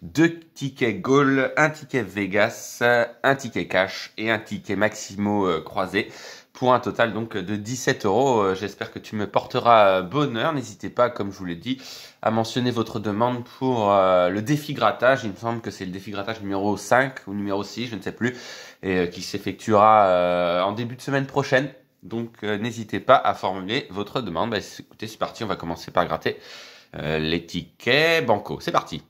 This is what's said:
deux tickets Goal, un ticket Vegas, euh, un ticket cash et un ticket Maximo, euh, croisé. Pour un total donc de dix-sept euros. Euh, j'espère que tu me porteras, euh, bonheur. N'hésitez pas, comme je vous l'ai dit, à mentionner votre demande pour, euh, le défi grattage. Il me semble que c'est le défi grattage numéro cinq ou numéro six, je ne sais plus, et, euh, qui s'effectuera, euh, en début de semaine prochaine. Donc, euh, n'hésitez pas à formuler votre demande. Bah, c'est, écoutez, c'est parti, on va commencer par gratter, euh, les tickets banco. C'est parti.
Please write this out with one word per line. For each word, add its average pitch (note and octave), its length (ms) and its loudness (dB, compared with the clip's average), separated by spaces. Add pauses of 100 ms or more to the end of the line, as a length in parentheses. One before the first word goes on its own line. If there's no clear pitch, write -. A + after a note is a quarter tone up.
deux D#3 380 2 (160)
tickets A#2+ 440 -2
Goal, C3+ 580 4
un D3+ 120 6
ticket C#3 320 -4
Vegas, G2+ 800 -2
euh, A#2+ 240 4 (160)
un C3+ 140 4
ticket A2 320 -6
cash - 500 0
et A2 140 -2
un G#2+ 80 2
ticket G#2 360 -6
Maximo, G2+ 680 0
euh, E2 160 0
croisé. F#2 460 -2 (460)
Pour B2+ 200 2
un A#2+ 60 4
total A2 340 0
donc A2 240 -6
de F#2+ 180 -4
dix-sept B2 520 -2
euros. A#2 320 4
Euh, F#2+ 160 2
j'espère G2 360 -8
que - 60 -12
tu - 180 -12
me G#2 120 -2
porteras, A2 720 6
euh, - 20 -2
bonheur. B2+ 520 -2
N'hésitez G#2+ 360 -8
pas, A#2+ 220 2
comme G2 200 -6
je F#2+ 60 -16
vous G2 80 -12
l'ai F2 100 -6
dit, B2 240 -6 (440)
à A2 80 2
mentionner A2+ 400 0
votre A2+ 280 -4
demande A#2 440 -2 (160)
pour, A#2+ 320 2
euh, F#2 380 6
le G2+ 120 -2
défi D3 320 -2
grattage. B2 500 2
Il A2 60 -4
me F#2+ 60 -10
semble A#2 260 -6
que A2 80 -8
c'est F#2+ 160 -10
le F2+ 60 -8
défi F#2+ 180 -12
grattage G2+ 320 -8
numéro G2 340 -2
cinq B2+ 520 0
ou G2 80 -8
numéro G2+ 280 -4
six, A2 220 -8
je A2+ 100 -10
ne F2+ 60 -10
sais F#2 100 -8
plus, B2 240 -2 (460)
et, F#2 160 0
euh, F2+ 80 2
qui F2 160 -8
s'effectuera, G#2 840 4
euh, F2 560 2
en G2+ 80 0
début A#2 240 -6
de - 60 -18
semaine C#3 260 -2
prochaine. C#3 420 0 (320)
Donc, A2+ 420 -8
euh, G#2 140 -2
n'hésitez G#2+ 420 -4
pas B2+ 240 6
à G2 120 2
formuler G2 560 -4
votre G#2 300 -6
demande. G2 280 -2
Bah, G#2+ 100 -2
c'est, - 220 -14
écoutez, - 240 -16
c'est - 140 -14
parti, - 240 -6
on A2 40 -6
va F#2 100 -2
commencer E2+ 340 -8
par F2 160 2
gratter, - 320 -4 (560)
euh, D#2 240 -2
les D#2+ 260 -2
tickets D#3 800 0
banco. G#2 360 0
C'est - 100 -6
parti. - 380 -2